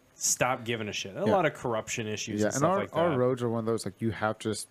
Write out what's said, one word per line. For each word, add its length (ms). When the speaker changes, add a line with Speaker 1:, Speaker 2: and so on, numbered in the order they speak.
Speaker 1:
stopped 460
giving 240
a 40
shit. 240
A 100
Speaker 2:
Yeah. 60
Speaker 1:
lot 120
of 100
corruption 520
issues 340
Speaker 2:
Yeah, 60
Speaker 1:
and 80
Speaker 2:
and 60
Speaker 1:
stuff 100
Speaker 2:
our, 80
Speaker 1:
like 180
Speaker 2:
our 140
Speaker 1:
that. 80
Speaker 2:
roads 240
are 80
one 100
of 60
those, 180
like, 160
you 120
have 260
to 120
just 200